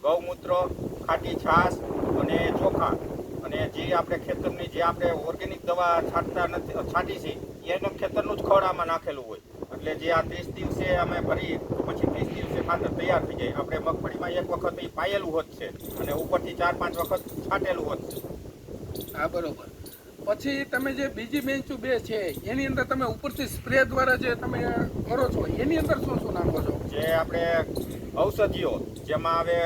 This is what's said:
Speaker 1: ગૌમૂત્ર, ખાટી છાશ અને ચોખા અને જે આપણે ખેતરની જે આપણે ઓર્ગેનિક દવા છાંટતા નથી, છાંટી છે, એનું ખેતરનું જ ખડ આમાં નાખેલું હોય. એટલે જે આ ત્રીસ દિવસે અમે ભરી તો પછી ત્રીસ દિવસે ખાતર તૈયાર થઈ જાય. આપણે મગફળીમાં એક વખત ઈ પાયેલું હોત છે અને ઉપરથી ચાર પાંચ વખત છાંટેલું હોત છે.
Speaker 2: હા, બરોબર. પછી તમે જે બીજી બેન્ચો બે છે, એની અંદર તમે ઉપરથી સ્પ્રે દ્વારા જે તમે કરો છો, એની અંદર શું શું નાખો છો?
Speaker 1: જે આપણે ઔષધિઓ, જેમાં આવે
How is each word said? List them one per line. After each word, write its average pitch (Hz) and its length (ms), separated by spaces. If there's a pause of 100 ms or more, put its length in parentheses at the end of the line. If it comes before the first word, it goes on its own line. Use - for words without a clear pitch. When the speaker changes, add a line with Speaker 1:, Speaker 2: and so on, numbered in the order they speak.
Speaker 1:
ગૌમૂત્ર, 170 480 (560)
ખાટી 165 280
છાશ 170 380 (480)
અને - 380
ચોખા - 380 (480)
અને 156 300
જે 165 180
આપણે 170 260
ખેતરની - 480
જે 160 160
આપણે 170 280
ઓર્ગેનિક 165 560
દવા 175 360 (120)
છાંટતા 170 320
નથી, 156 260
છાંટી - 460
છે, 175 140 (400)
એનું 190 260
ખેતરનું 202 380
જ - 60
ખડ 196 220
આમાં 180 220
નાખેલું 156 400
હોય. 104 140 (340)
એટલે 156 200
જે 160 180
આ 160 100
ત્રીસ 170 320
દિવસે 180 420
અમે 175 240
ભરી - 360
તો - 180
પછી - 320
ત્રીસ - 220
દિવસે - 380
ખાતર 170 220
તૈયાર 170 380
થઈ - 80
જાય. 120 220
આપણે - 220
મગફળીમાં 165 520
એક 175 200
વખત 175 320
ઈ 175 40
પાયેલું 180 460
હોત 160 180
છે - 180
અને - 440
ઉપરથી 170 420
ચાર 175 200
પાંચ 170 220
વખત - 540
છાંટેલું 175 360
હોત 147 120
છે. - 400 (800)
Speaker 2:
હા, 156 100
બરોબર. 170 360 (600)
પછી 277 400
તમે 269 280
જે 269 160
બીજી 233 320
બેન્ચો 269 360
બે 240 240
છે, 196 340 (120)
એની 269 200
અંદર 262 180
તમે 262 200
ઉપરથી 269 420
સ્પ્રે 262 380
દ્વારા 262 320
જે 240 180
તમે 247 280 (460)
કરો 254 200
છો, - 180
એની 302 320
અંદર 302 260
શું 247 160
શું - 140
નાખો 160 280
છો? - 260
Speaker 1:
જે 156 240
આપણે 165 520 (520)
ઔષધિઓ, 175 640 (260)
જેમાં 165 320
આવે 170 140 (140)